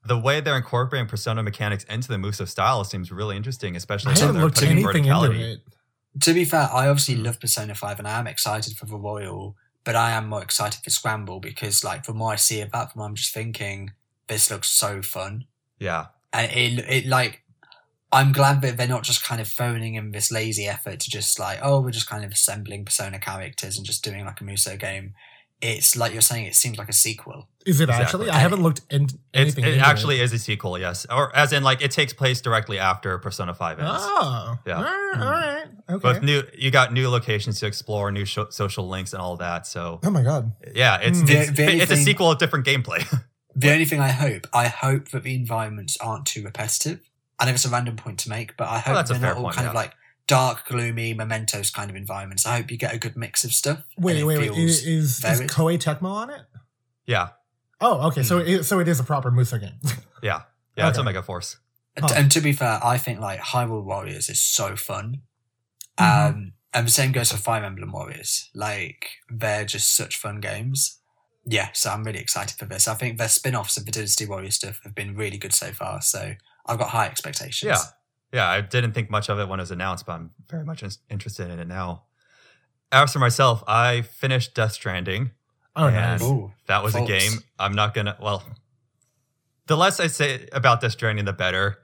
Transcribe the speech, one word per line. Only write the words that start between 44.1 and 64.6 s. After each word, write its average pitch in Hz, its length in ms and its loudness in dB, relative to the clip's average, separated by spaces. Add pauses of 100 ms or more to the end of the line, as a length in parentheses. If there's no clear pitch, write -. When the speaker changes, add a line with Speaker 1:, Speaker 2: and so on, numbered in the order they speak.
Speaker 3:
I 120 140 4
hope 135 420 0
that 131 140 -6
the 131 100 -4
environments 110 640 -4
aren't 113 280 -6
too 107 160 -6
repetitive. 107 560 -4 (400)
I 120 60 4
know 127 80 2
it's 120 120 2
a 131 40 -2
random 120 260 -2
point 110 240 -12
to - 100 -6
make, 110 260 -10
but - 120 -4
I 98 80 -4
Speaker 1:
Oh, 113 60 -2
Speaker 3:
hope 135 160 0
Speaker 1:
that's 143 120 0
a 123 40 2
Speaker 3:
they're 123 80 -2
Speaker 1:
fair 127 100 0
Speaker 3:
not - 60 -4
all - 80 -6
Speaker 1:
point, 87 100 -4
Speaker 3:
kind 127 100 0
Speaker 1:
yeah. - 40 -2
Speaker 3:
of, 117 60 -6
like, 110 180 -4 (340)
dark, 131 400 2
gloomy, 117 480 -4
Mementos 110 560 -4
kind 101 180 -8
of 95 60 -12
environments. 98 500 -6
I 120 120 0
hope 117 120 -4
you 120 80 -8
get 120 160 -4
a 117 60 -6
good - 180 -8
mix - 260 -4
of 117 100 -4
stuff, 147 260 0 (160)
and 175 100 -2
Speaker 2:
Wait, 170 120 2
Speaker 3:
it 147 80 2
Speaker 2:
wait, 151 120 2
wait. 143 60 2 (100)
Speaker 3:
feels - 60 -2
Speaker 2:
Is, 165 260 4
is, - 0 -
is 156 360 2
Speaker 3:
varied. 139 280 2
Speaker 2:
Koei 165 300 2
Tecmo 165 320 -2
on 220 180 -8
it? 285 120 -14 (640)
Speaker 1:
Yeah. 92 220 0 (520)
Speaker 2:
Oh, 170 280 4
okay. 147 120 0
So 175 200 4
Speaker 3:
Hmm. 165 60 0
Speaker 2:
it, 185 180 4
so 202 140 2
it 170 80 4
is 160 120 4
a 127 40 2
proper 131 280 0
Musou 123 280 4
game. 98 220 -12
<laughs> - 400 -8
Speaker 1:
Yeah. 85 200 -2 (340)
Yeah, 107 140 4
it's 120 100 0
Speaker 2:
Okay. - 20 0
Speaker 1:
Omega 92 220 -2
Force. 90 340 -10 (380)
Speaker 3:
And, 147 100 -2
Speaker 2:
Huh. 139 100 4
Speaker 3:
and 143 160 8
to 165 100 6
be 147 120 2
fair, 117 300 0
I 123 160 4
think, 117 200 -6
like, 98 200 -6
Hyrule 113 440 -2
Warriors 95 460 -6
is - 100 -2
so 101 360 0